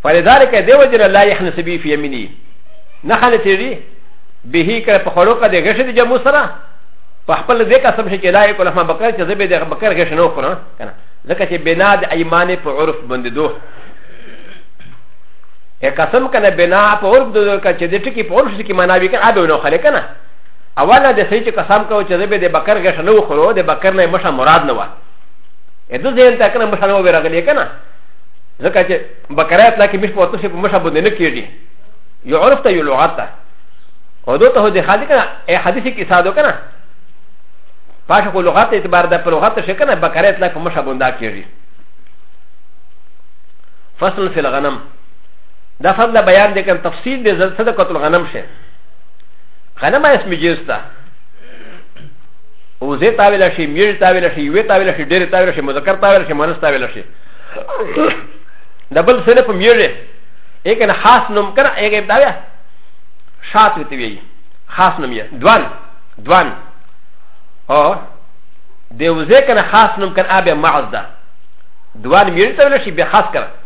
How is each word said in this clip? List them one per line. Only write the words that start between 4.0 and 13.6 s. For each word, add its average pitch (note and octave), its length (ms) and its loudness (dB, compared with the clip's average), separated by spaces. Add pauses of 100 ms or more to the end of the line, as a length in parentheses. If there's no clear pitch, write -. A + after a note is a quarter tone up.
به E3+ 420 0
کنه G#3 120 4
په C#3 120 0
خوړو F#3+ 300 4
کې A3+ 80 4
د F3+ 80 2 (100)
غوښې G#3+ 180 2
د B3 120 -2
جمو A#3+ 220 4
سره، C#4 320 2 (800)
په D#3+ 80 0
خپل A#3 340 2
دې B3+ 160 6
قسم G#3+ 240 0
شي G3 80 -2
چې F#3+ 80 -4
لا G3 200 6
يأكل G3 200 0
لحم E3+ 180 0
بقر، F#3+ 280 0
چې F#3+ 100 -4
زه E3+ 140 -2
به G3 100 -2
د E3 180 0
بکر E3+ 300 -2
غوښه D#3 200 0
نه E3 100 4
وخورم D#3 340 0 (220)
کنه. G#2 140 -8 (340)
ځکه F#3+ 180 -2
چې E3+ 200 -4
بنا F#3 300 4
د F#3+ 160 -2
ایمان E3+ 440 0
په D#3 140 -4
عرف D3 260 0 (140)
باندې B2 200 -4
دو. C#3+ 180 -2 (2250)